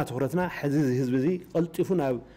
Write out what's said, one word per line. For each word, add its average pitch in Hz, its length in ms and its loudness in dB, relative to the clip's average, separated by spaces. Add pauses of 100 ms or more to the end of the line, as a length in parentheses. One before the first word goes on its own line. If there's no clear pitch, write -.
ትኹረትና 135 480 -2
ሕዚ 143 280 -2
እዚ 139 180 2
ህዝቢ 127 200 0
እዚ 131 100 2 (220)
ቀልጢፉ 170 460 0
ናብ 139 200 2 (220)